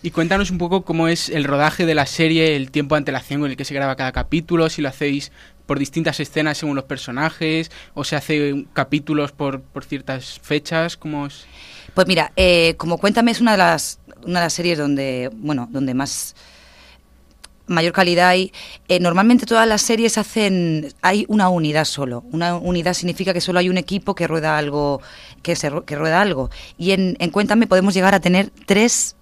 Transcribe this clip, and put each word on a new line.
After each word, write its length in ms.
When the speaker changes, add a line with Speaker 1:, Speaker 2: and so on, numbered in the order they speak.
Speaker 1:
Y 100
cuéntanos 400
un 60
poco 260
cómo 240
es 200
el 180
rodaje 400
de 100
la 100
serie, 520
el 140
tiempo 240
de 40
antelación 400
con 100
el 60
que 80
se 100
graba 220
cada 160
capítulo, 580
si 120
lo 80
hacéis 420
por 140
distintas 400
escenas 380
según 180
los 100
personajes, 840
o 100
se 140
hace 560
capítulos 580
por, 300
por 240
ciertas 560
fechas, 560
¿cómo 280
es? 200
Speaker 2:
Pues 140
mira, 280
eh, 400
como 220
Cuéntame 340
es 80
una 140
de 60
las, 400
una 160
de 40
las 80
series 240
donde, 560
bueno, 380
donde 220
más 420
mayor 280
calidad 340
hay. 240
Eh, 100
normalmente 460
todas 200
las 160
series 360
hacen, 720
hay 280
una 180
unidad 380
solo. 480
Una 240
unidad 360
significa 380
que 80
solo 200
hay 100
un 80
equipo 380
que 120
rueda 300
algo, 440
que 140
se 160
ru-, 140
que 100
rueda 260
algo. 280
Y 140
en, 280
en 100
Cuéntame 380
podemos 260
llegar 200
a 60
tener 320
tres 560